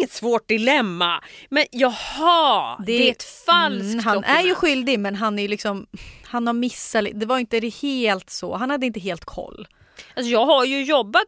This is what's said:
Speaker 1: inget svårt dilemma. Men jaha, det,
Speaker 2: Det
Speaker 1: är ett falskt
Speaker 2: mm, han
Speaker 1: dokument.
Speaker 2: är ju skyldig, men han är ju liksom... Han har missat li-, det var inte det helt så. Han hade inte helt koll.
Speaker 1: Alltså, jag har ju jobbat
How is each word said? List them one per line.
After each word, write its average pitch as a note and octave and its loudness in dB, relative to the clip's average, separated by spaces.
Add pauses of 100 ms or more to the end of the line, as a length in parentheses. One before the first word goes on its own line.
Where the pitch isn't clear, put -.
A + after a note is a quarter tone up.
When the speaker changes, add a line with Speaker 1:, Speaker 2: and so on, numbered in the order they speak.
Speaker 1:
inget C#4+ -2
svårt A#3 -2
dilemma. G#3+ 0 (260)
Men C#4+ 2
jaha, B3+ 2
det, G#3 -10 (140)
Speaker 2:
Det C4 4
Speaker 1:
är B3 4
ett - -10 (240)
falskt D#4+ 2 (100)
Speaker 2:
mm, A3+ -4
han G#3+ 2
Speaker 1:
dokument. C4+ 2
Speaker 2:
är - 2
ju F4+ 2
skyldig, C4+ 2
men G3+ -4
han G#3 -2
är G3+ -2
ju G3+ -2
liksom... G3+ -4 (380)
Han A#3 -4
har A#3 0
missat A#3+ -2
li-, - -6
det G#3+ -6
var B3+ 0
inte A#3+ -2
det A3+ -4
helt A#3+ -2
så. F3+ -8
Han B3 -4
hade C4 -2
inte A3 -6
helt F3 -6
koll. - -14 (480)
Speaker 1:
Alltså, A#3+ -2
jag A#3+ 4
har C#4 6
ju C4+ 0
jobbat C4+ 2